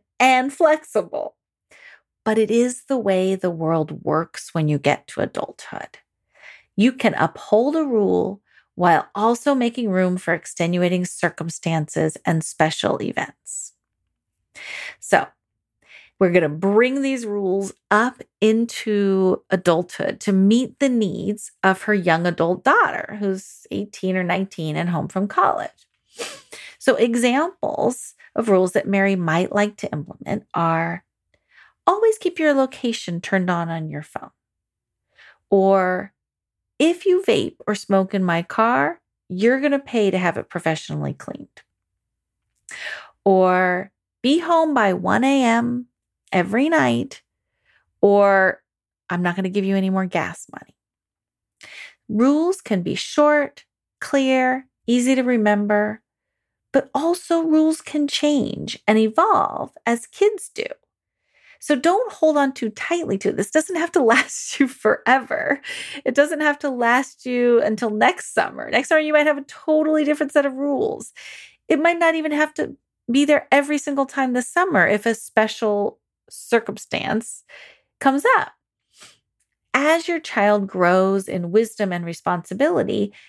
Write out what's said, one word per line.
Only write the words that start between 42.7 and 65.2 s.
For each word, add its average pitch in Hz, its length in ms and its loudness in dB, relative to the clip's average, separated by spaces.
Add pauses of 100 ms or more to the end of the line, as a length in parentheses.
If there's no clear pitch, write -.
Or, 185 680 2 (300)
"Be 285 180 2
home 330 340 0
by 208 200 2
one 185 300 0
A 269 200 2
M 240 440 0 (440)
every 202 380 0
night," 269 540 0 (800)
or, 202 640 4 (460)
"I'm 175 140 -2
not 180 120 -2
gonna 190 140 -4
give 190 160 -2
you 196 100 0
any 190 140 0
more 190 160 -2
gas 175 460 -6
money." - 240 -20 (1300)
Rules 294 540 2
can 185 220 -2
be - 120 -4
short, 294 680 0 (340)
clear, 262 680 0 (180)
easy 247 300 2
to 254 80 0
remember, 214 800 0 (680)
but - 220 0
also 330 480 -2
rules 311 400 2
can 294 260 -4
change - 680 -2 (100)
and 220 120 4
evolve 233 760 0 (120)
as 233 180 -2
kids - 440 -2
do. - 160 -10 (960)
So 294 140 0
don't 381 380 0
hold 311 240 2
on 269 160 2
too 226 160 -6
tightly 320 480 -4
to - 120 -2
it. - 60 -4
This - 160 -4
doesn't 311 240 0
have 339 180 -2
to 302 100 4
<laughs> 226 100 6
last - 460 -2
you 269 80 4
forever. - 920 0 (440)